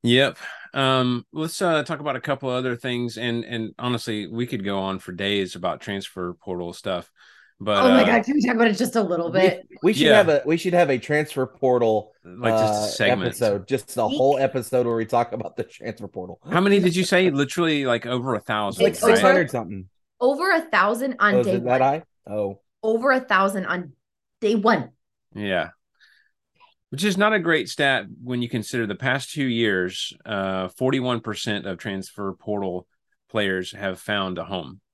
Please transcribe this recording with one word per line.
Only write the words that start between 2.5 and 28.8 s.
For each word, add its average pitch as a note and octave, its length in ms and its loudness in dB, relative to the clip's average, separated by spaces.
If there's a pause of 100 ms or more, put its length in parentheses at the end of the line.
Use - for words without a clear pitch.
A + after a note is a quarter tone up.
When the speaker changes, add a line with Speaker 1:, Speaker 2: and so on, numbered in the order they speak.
Speaker 1:
other B2+ 240 -2
things. A#2+ 420 -6
And, A#2 280 -4
and A2+ 340 -8
honestly, A#2 480 -4
we A#2 220 -6
could G2 160 -8
go G2 160 -2
on F#2+ 180 -4
for F#2+ 140 -14
days G2 420 -2
about F2 260 -6
transfer F#2+ 540 -8
portal F2 380 -8
stuff. F2+ 400 -8 (480)
But, G3+ 240 2
Speaker 2:
Oh B3+ 40 8
my B3 140 6
Speaker 1:
uh, - 40 4
Speaker 2:
God, A3+ 180 2
can C#4 100 -2
we C4+ 120 2
talk B3 80 0
about A3+ 140 4
it G#3 60 2
just B3 200 -2
a A3+ 80 2
little E3+ 300 -2
Speaker 3:
We, F#3 80 2
Speaker 2:
bit? - 260 2 (160)
Speaker 3:
we A3 100 4
should C#3 140 4
Speaker 1:
Yeah. D3 120 8
Speaker 3:
have F3+ 100 6
a, D3 180 4
we D#3+ 100 2
should E3+ 180 -2
have F3 160 6
a B2+ 80 2
transfer D3 460 -2
portal, A#2+ 720 2 (100)
Speaker 1:
Like, A2+ 280 -2
just A2+ 100 4
a G#2+ 220 2
Speaker 3:
uh, - 20 0
Speaker 1:
segment. G2+ 440 2
Speaker 3:
episode, G2+ 360 0
just - 300 -4
a A2+ 100 2
Speaker 2:
Week C3 100 -2
Speaker 3:
whole C3+ 220 4
episode C3 480 0
where A#2 80 0
we A2+ 100 0
talk A#2+ 280 0
about A#2+ 240 -8
the A2 80 -4
transfer - 420 -12
portal. F#2 320 -12 (100)
Speaker 1:
How E3 120 2
many G3+ 180 4
did F3 160 2
you F#3 80 0
say? F3+ 280 2
Literally, C#3+ 540 -2
like, A#2+ 220 -2
over B2 300 -2
a G#2 40 -4
thousand, G#2+ 440 -2
Speaker 3:
Like D3+ 80 4
Speaker 2:
It's - 100 -6
Speaker 1:
right? G#3+ 140 6
Speaker 3:
six G#3+ 40 4
hundred F#3 200 6
Speaker 2:
over, D#3+ 80 -2
Speaker 3:
something. F#2+ 400 -8 (320)
Speaker 2:
over C#4+ 320 2
a E4 80 4
thousand A#3 580 0
on G#3 160 4
Speaker 3:
Oh, - 60 6
is A#2+ 60 2
Speaker 2:
day - 80 0
Speaker 3:
it A#2+ 100 -2
that B2 160 2
Speaker 2:
one. - 0 -
Speaker 3:
high? C#3 220 2 (260)
Oh. G2+ 320 -4 (240)
Speaker 2:
Over A3+ 260 2
a C4 100 2
thousand G3 460 0
on F3 260 -6 (480)
day A3 140 2
one. G3+ 380 2 (420)
Speaker 1:
Yeah. F#2+ 360 -2 (1200)
Which C#3 120 -6
is F#3+ 160 0
not G#3 140 4
a G#3 80 2
great E3 280 2
stat C3+ 380 0 (160)
when B2 180 -4
you A#2+ 80 -4
consider A#2 380 -4